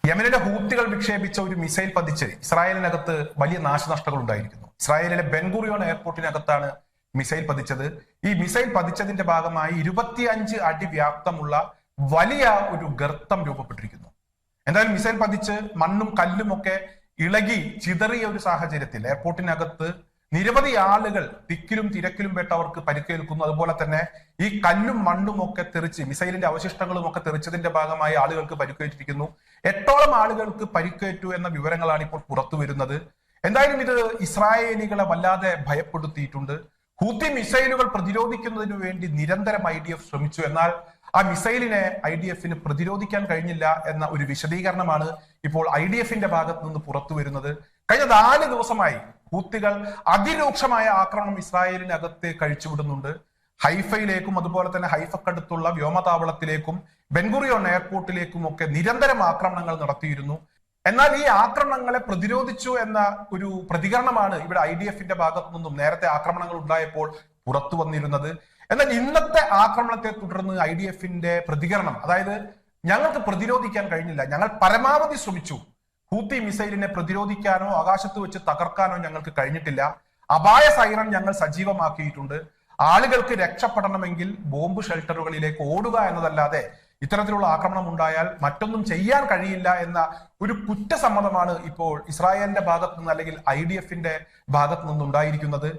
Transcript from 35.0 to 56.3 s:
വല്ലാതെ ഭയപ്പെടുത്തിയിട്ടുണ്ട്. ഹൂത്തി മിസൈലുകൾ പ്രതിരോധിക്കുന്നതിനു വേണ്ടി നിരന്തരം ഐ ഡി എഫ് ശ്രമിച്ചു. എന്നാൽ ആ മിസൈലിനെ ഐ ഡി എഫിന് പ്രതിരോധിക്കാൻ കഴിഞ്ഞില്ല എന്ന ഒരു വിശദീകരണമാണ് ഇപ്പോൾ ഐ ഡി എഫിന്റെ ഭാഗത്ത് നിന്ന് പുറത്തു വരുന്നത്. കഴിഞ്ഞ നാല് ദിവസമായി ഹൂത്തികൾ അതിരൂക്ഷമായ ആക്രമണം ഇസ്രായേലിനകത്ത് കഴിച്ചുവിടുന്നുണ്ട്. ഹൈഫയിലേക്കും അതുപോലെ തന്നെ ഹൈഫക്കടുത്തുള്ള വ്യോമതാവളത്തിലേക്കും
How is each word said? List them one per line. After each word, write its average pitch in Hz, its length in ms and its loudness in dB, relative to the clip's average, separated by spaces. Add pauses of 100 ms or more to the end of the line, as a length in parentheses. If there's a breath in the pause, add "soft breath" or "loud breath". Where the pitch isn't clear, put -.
വല്ലാതെ 185 420 2 (160)
ഭയപ്പെടുത്തിയിട്ടുണ്ട്. 147 840 -4 (480)
ഹൂത്തി 226 340 -2
മിസൈലുകൾ 254 580 2
പ്രതിരോധിക്കുന്നതിനു 214 880 -2
വേണ്ടി 185 240 -6 (140)
നിരന്തരം 196 420 0 (120)
ഐ - 100 -8
ഡി 170 100 -8
എഫ് - 140 -18
ശ്രമിച്ചു. 147 400 -4
എന്നാൽ 165 220 2 (460 loud breath)
ആ - 20 8 (120)
മിസൈലിനെ 226 520 0 (280)
ഐ 165 100 -4
ഡി 180 140 -6
എഫിന് 170 200 -6 (120)
പ്രതിരോധിക്കാൻ 196 640 -2
കഴിഞ്ഞില്ല 165 340 -2 (260)
എന്ന 156 140 -2 (100)
ഒരു 143 160 -2
വിശദീകരണമാണ് 170 800 -2 (380 loud breath)
ഇപ്പോൾ 160 180 0 (160)
ഐ - 100 0
ഡി 233 140 0
എഫിന്റെ 220 320 -2
ഭാഗത്ത് 160 300 -2
നിന്ന് 156 200 -6
പുറത്തു 139 320 -6
വരുന്നത്. 139 320 -6 (380 soft breath)
കഴിഞ്ഞ 269 160 6 (100)
നാല് 262 380 8
ദിവസമായി 208 440 0 (340)
ഹൂത്തികൾ 202 420 -2 (400 loud breath)
അതിരൂക്ഷമായ 262 720 2 (160)
ആക്രമണം 202 420 -2
ഇസ്രായേലിനകത്ത് 180 840 -2 (120)
കഴിച്ചുവിടുന്നുണ്ട്. 147 680 -4 (540)
ഹൈഫയിലേക്കും 196 800 0
അതുപോലെ 180 320 -2
തന്നെ 180 200 -2
ഹൈഫക്കടുത്തുള്ള 165 760 -4 (100)
വ്യോമതാവളത്തിലേക്കും 160 960 -2 (400 soft breath)